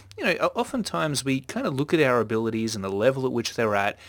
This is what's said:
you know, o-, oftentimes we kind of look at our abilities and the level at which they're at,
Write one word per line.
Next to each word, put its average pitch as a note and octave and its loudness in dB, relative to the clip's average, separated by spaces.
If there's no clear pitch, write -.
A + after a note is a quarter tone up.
you G#4 -8
know, G3+ 2
o-, F3 2
oftentimes E3+ -2
we C3+ 0
kind B3 -6
of E3 -2
look D3 -2
at E3+ 6
our B2+ 4
abilities A2+ -2
and G#2 -6
the F#2+ -2
level B2+ 2
at B2+ -2
which A#2 -2
they're A2 2
at, G2+ 0